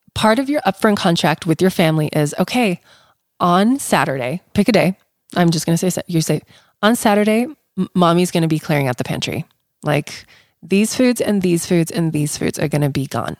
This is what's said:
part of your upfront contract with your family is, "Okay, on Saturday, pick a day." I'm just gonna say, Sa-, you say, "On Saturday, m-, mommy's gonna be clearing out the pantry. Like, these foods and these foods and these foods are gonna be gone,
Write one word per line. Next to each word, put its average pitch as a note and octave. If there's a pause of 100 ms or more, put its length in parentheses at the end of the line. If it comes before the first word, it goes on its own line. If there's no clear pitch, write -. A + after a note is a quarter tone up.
(140)
part A3
of C4+
your D4
upfront G#3
contract E3+
with D#3+
your F#3
family D#3
is, D3+
"Okay, G3 (600)
on G3
Saturday, C#3 (140)
pick G#3
a A#3+
day." F3+ (380)
I'm F3
just D#3+
gonna E3
say, F#3
Sa-, -
you E3
say, D#3 (400)
"On G#3+
Saturday, G#3+ (320)
m-, F#3
mommy's F3
gonna E3
be D#3
clearing C#3+
out B2+
the B2+
pantry. - (380)
Like, - (360)
these G3
foods B3
and G#3
these F3
foods E3+
and E3
these D3+
foods -
are D#3
gonna C#3+
be C#3
gone, -